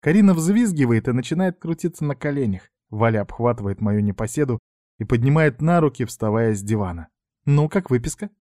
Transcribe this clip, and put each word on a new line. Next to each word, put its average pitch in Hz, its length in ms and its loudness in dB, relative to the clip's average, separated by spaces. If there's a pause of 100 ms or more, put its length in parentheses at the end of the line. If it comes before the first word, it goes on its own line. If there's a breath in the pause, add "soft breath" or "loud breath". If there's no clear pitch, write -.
Карина 190 340 6
взвизгивает 160 720 2
и 123 40 0
начинает 165 460 -2
крутиться 165 460 -6
на 143 120 -4
коленях. 135 520 -4 (220)
Валя 110 320 0
обхватывает 117 580 -4
мою 104 200 0
непоседу 113 580 -2 (400)
и 110 60 -6
поднимает 135 580 2
на 170 180 2
руки, 143 240 0
вставая 110 500 -2
с 98 80 -8
дивана. 98 460 -4 (380)
"Ну, 147 220 2
как 185 200 -4
выписка?" 185 420 -4 (140)